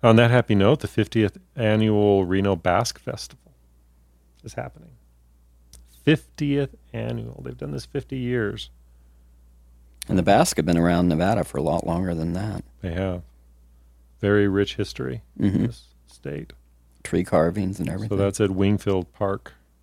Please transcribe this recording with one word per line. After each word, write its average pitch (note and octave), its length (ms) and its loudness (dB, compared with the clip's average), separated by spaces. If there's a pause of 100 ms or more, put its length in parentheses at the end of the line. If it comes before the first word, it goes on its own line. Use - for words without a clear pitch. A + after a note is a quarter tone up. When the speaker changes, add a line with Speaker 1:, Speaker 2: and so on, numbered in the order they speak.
Speaker 1:
On A2+ 140 8
that A#2 140 6
happy A#2+ 240 4
note, G#2 260 4
the - 80 -6
fiftieth G#2+ 480 0 (200)
annual G#2+ 680 2
Reno F#2+ 320 0
Basque F#2 420 -2
Festival - 540 -14 (920)
is - 100 -16
happening. B2+ 380 -12 (1120)
Fiftieth C#3+ 640 0 (220)
annual. A#2 520 -8
They've B2 120 -12
done D3 160 -10
this C#3 120 -8
fifty - 320 -10
years. A#2+ 540 -4 (1400)
Speaker 2:
And G2 80 0
the F#2 60 2
Basque G2+ 340 4
have D#2 80 -2
been E2+ 140 2
around F2 300 2
Nevada F2 360 0
for - 140 -10
a C#2 40 -4
lot D#2+ 240 -2
longer F2 280 -4
than E2 180 -6
that. G2 320 -8 (160)
Speaker 1:
They F2 140 -8
have. F2+ 280 -6 (1000)
Very G2+ 280 4
rich G2 280 0
history - 460 -8 (160)
Speaker 2:
Mm-hmm. G2+ 180 0
Speaker 1:
in - 100 0
this A#2 160 -8 (240)
state. - 460 -14 (500)
Speaker 2:
Tree F2 220 -2
carvings F#2 540 0
and F2 100 -4
everything. G#2 280 -6
Speaker 1:
So G2 60 0
that's G2 180 -2
at G2+ 100 2
Wingfield F#2+ 600 -2
Park G2 420 -6 (280)